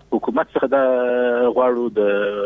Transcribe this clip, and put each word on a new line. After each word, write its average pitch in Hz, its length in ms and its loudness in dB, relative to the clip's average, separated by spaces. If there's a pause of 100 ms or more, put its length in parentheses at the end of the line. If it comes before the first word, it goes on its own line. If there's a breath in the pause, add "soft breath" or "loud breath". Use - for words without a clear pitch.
(140)
حکومت 135 420 -2
څخه 139 120 0
دا 135 160 0 (720)
غواړو، 123 300 2 (140)
د - 20 2 (440)